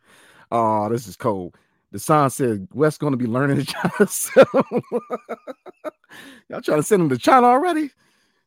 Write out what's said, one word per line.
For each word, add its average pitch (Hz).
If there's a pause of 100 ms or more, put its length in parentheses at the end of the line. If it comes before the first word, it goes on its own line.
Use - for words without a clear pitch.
(480)
Oh, 110
this 113
is 87
cold. 95 (340)
The 98
sign 147
said, 107
"Wes 151
gonna 147
be 123
learning 139
to 139
<laughs> -
try -
to 196
sell." -
<laughs> - (1900)
Y'all -
trying -
to 147
send 196
him 156
to 127
China 247
already? 302 (560)